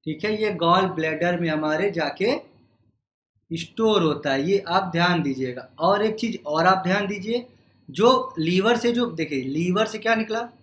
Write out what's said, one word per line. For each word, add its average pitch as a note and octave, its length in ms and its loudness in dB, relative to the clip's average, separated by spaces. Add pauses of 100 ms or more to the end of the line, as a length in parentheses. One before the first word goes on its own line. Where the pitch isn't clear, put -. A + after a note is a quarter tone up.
ठीक D#3 180 -8
है, G#3+ 100 -2
ये G#3 200 -2
gall F3 340 4
bladder E3 520 -2
में E3 80 0
हमारे D#3 440 0
जाके F#3+ 420 -2 (1160)
store G3+ 520 0
होता D3 300 0
है, C3+ 100 0
ये G3 180 2
आप F3+ 320 0
ध्यान E3+ 300 2
दीजिएगा। B2+ 460 -6 (120)
और G3+ 240 2
एक A3 120 0
चीज़ G#3 280 -4
और F3+ 220 0
आप F#3 180 4
ध्यान F#3+ 220 0
दीजिए, G#3 400 -6 (420)
जो G#3+ 500 4
लीवर F#3 380 2
से A#3+ 160 0
जो, A#3+ 160 0
देखिए D#3 360 -4
लीवर F3+ 420 0
से A3 120 -10
क्या A3+ 160 0
निकला? A3 340 -4 (140)